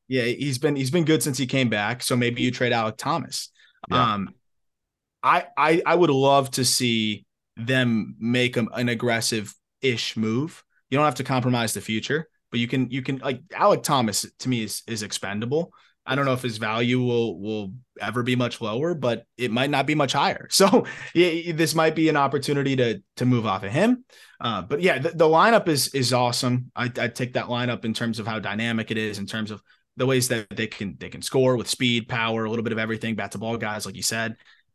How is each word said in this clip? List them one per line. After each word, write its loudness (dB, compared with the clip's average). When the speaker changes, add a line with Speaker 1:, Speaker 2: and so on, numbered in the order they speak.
Speaker 1:
Yeah, 0
he's -2
been, 0
he's -2
been 4
good 4
since -2
he -2
came 0
back. -2
So -2
maybe 0
you 0
trade 0
Alec 0
Thomas. -6
Speaker 2:
Yeah. 2
Speaker 1:
Um, -4
I, 2
I, 4
I 4
would 6
love 4
to 0
see 0
them 0
make 2
a, 2
an -2
aggressive-ish -2
move. -2
You 0
don't 4
have 2
to -4
compromise 0
the -8
future, -4
but -2
you -2
can, -2
you -6
can, -4
like, -6
Alec 2
Thomas 0
to -6
me 0
is, -8
is -6
expendable. -4
I -4
don't 0
know 2
if -4
his -6
value 0
will, 0
will -6
ever -4
be 2
much -2
lower, -2
but -2
it -2
might 0
not 2
be 0
much 0
higher. -2
<laughs> -12
So 6
yeah, 2
this 2
might 4
be 4
an 4
opportunity 0
to, 2
to 0
move 4
off -2
of -6
him. 2
Uh, -4
but -4
yeah, 4
the, -2
the 4
lineup 6
is, 0
is 0
awesome. 0
I, -4
I -2
take -6
that -2
lineup -4
in -2
terms -4
of -6
how -4
dynamic -2
it -4
is, -4
in -8
terms -6
of -14
the 0
ways 2
that -4
they -4
can, -8
they -12
can -14
score 2
with -6
speed, 0
power, -2
a -2
little -2
bit -2
of -2
everything, -4
bat -6
to -8
ball -4
guys, -6
like -10
you -12
said. -4